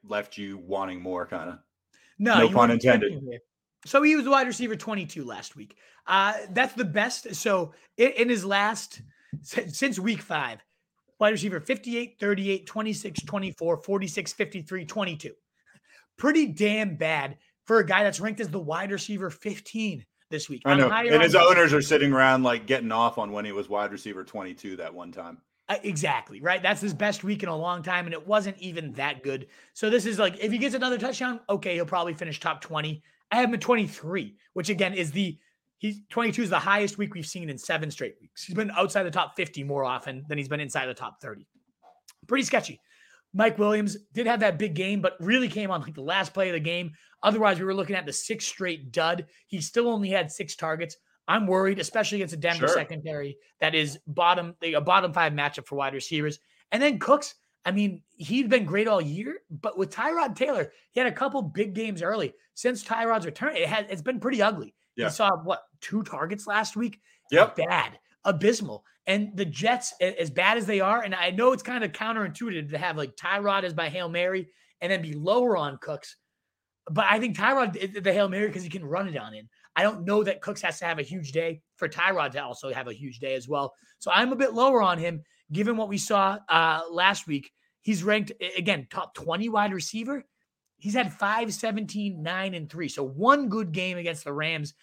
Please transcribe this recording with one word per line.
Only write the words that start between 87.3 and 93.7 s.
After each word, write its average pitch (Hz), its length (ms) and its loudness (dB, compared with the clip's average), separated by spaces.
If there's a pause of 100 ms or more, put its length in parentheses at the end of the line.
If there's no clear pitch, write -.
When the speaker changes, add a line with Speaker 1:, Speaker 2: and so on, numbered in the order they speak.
Speaker 2:
He's 196 220 -2
ranked, 208 280 0 (100)
a-, 185 160 -6
again, 175 340 0
top - 240 -8
twenty 170 340 -4
wide 208 240 2
receiver. 226 520 -6 (520)
He's 202 160 -6
had 226 200 0
five, 214 400 -2
seventeen, 208 680 -4
nine, 185 320 -4
and 160 160 -8
three. 156 200 -6
So - 140 -6
one 220 460 2
good 196 220 -2